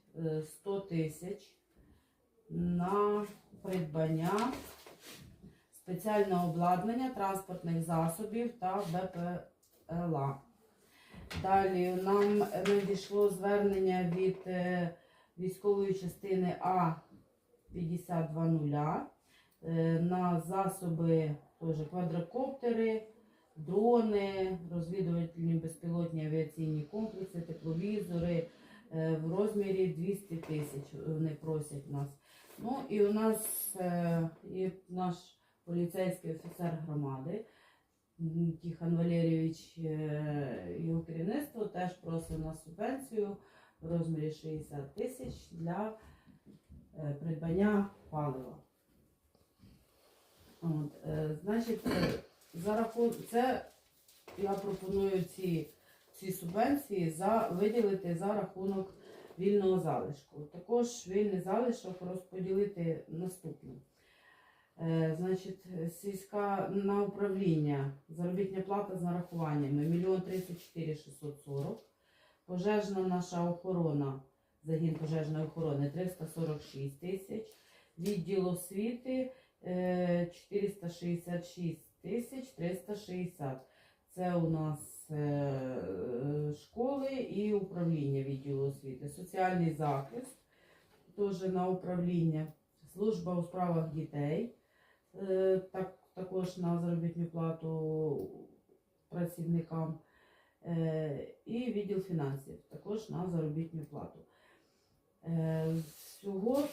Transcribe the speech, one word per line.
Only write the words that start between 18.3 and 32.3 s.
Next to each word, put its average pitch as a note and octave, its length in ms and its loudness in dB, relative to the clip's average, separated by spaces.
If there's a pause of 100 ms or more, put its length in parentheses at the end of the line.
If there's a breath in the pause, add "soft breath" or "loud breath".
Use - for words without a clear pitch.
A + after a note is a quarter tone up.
два E3 160 2
нуля, D3+ 580 2 (560 soft breath)
е, E3 380 4
на F3+ 400 4
засоби, E3 960 2 (240)
теж D#3+ 160 0 (140)
квадрокоптери, A3 1120 0 (540 soft breath)
дрони, G3 1040 4 (140)
розвідувальні E3+ 840 0
безпілотні E3 720 -2
авіаційні D#3 560 0
комплекси, F#3+ 580 -6
тепловізори, E3+ 1120 -2 (420 loud breath)
е, D#3+ 240 2
в D#3+ 180 -2
розмірі G3 540 2
двісті E3+ 480 -2
тисяч D3 580 -6 (120)
вони D#3+ 220 0
просять D3 640 -6
нас. C#3 180 -4 (500 loud breath)